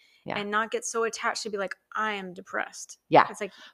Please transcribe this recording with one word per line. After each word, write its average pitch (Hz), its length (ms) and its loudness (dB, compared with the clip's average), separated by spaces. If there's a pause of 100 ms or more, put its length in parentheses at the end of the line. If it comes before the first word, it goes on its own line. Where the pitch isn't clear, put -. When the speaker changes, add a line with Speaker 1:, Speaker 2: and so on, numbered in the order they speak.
(240)
Speaker 1:
Yeah. - 140 -4
Speaker 2:
and 202 120 -6
not 214 220 0
get 220 120 -4
so 226 200 -2
attached 226 400 -4
to 226 60 -6
be 208 60 -6
like, 196 200 -4 (180)
"I 214 200 -2
am 190 200 -8
depressed." - 640 -10 (100)
Speaker 1:
Yeah. 151 220 10
Speaker 2:
It's - 100 -10
like, 196 120 -8 (220)